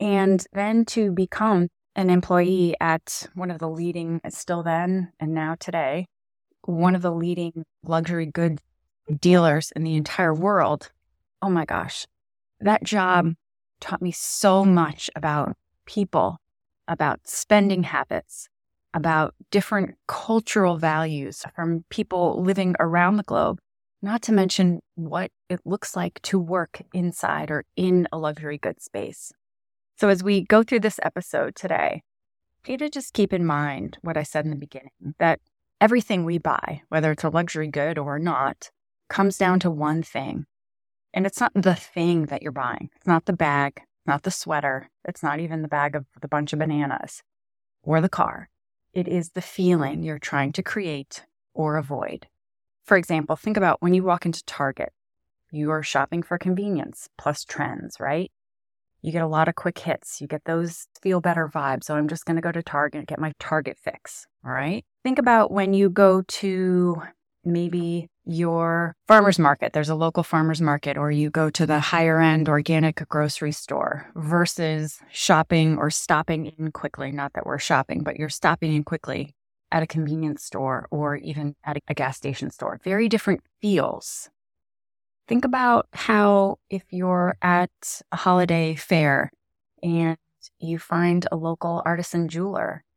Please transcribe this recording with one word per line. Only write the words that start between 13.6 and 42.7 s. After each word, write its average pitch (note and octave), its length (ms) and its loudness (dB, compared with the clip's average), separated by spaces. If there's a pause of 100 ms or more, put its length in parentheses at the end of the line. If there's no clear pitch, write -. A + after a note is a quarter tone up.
taught - 220 -8
me F3+ 100 -4
so G3 540 2
much F3 500 2
about D3 440 -2 (260)
people, E3+ 540 -2 (500)
about D#3 360 -2
spending G3+ 580 2
habits, - 680 -6 (460)
about D#3 400 0 (160)
different G3 460 0 (120)
cultural G#3 680 0
values D#3 680 -2 (100)
from E3+ 360 -2
people F3+ 520 0
living F#3 380 0
around F3 380 4
the G3+ 60 -4
globe, - 340 0 (420)
not G#3+ 220 -4
to A3+ 100 0
mention F#3 480 4 (140)
what E3 360 -6 (200)
it F3+ 160 -6
looks - 280 -6
like F3 280 -6
to - 160 0
work E3+ 420 -4 (140)
inside E3+ 560 -4
or D3+ 160 -4 (100)
in F3+ 340 4
a D#3+ 60 -8
luxury D3+ 400 -6
goods - 280 -8
space. - 480 -12 (680)
So G#3 100 4
as F#3 160 2
we G3 200 2
go G#3+ 180 6
through A3+ 180 0
this G#3 220 -2
episode - 520 -4
today, - 460 -2 (680)
you B3+ 60 -6
need C4 60 -4
to D4+ 100 -4
just C#4+ 240 -12
keep G3 220 2
in F3 100 2
mind D3 560 -4
what E3 160 -6
I D3+ 60 -2
said D3+ 240 -4
in D#3 40 -4
the D3+ 60 -6
beginning, C#3 600 -14
that E3 220 2 (380)
everything G#3+ 460 2
we E3+ 140 -2
buy, - 500 -4
whether D#3 240 0
it's D3+ 100 -6
a E3 60 0
luxury D#3+ 400 -2
good D3+ 300 -2
or C#3+ 200 -4
not, D3+ 520 -2 (380)
comes G3 300 0
down F#3 220 4
to F3+ 100 2
one D3+ 320 -2
thing. - 440 -8 (680)
And F#3+ 140 0
it's - 140 -4
not A#3+ 140 0
the F#3 200 4
thing E3+ 520 0
that C#3+ 160 -8
you're D3+ 100 -8
buying. B2+ 440 -8